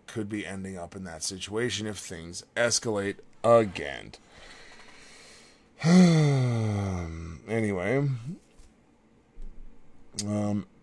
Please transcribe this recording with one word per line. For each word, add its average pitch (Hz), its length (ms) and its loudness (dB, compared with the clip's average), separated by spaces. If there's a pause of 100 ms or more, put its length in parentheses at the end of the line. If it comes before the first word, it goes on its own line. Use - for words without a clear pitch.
could 110 220 -8
be 104 180 -6
ending 95 320 -10
up 87 160 -12
in 95 100 -12
that 80 180 -12
situation 107 640 -4
if 107 100 -6
things 87 480 -12 (100)
escalate 110 640 0 (260)
again. 85 680 2 (1700)
<sighs> 120 1400 4 (300)
Anyway, 110 600 0 (2250)
um, 104 420 -2 (160)